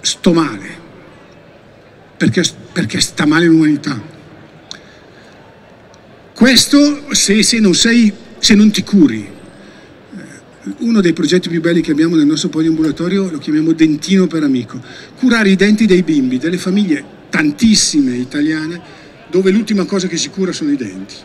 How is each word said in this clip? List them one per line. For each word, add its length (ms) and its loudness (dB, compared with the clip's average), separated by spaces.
sto 320 0
male, 340 -2
perché, 260 0
perché 260 -6
sta 260 -4
male 200 2
l'umanità. 680 0
Questo 800 2
se, 300 0
se 160 -2
non 140 4
sei, 380 2
se 160 4
non 160 6
ti 120 -4
curi. 420 2
Eh, 1500 -20
uno 200 0
dei 140 2
progetti 340 0
più 140 -4
belli 180 2
che 120 -2
abbiamo 260 0
nel 80 4
nostro 240 0
poliambulatorio 840 -2
lo 60 -10
chiamiamo 340 -2
Dentino 560 2
per 160 -4
Amico. 400 -4
Curare 340 2
i 60 4
denti 300 2
dei 180 4
bimbi, 340 0
delle 200 -4
famiglie 560 -2
tantissime 840 0
italiane, 680 -4
dove 220 2
l'ultima 340 0
cosa 220 -4
che 80 -8
si 140 -6
cura 240 -4
sono 180 -4
i 60 0
denti. 480 -10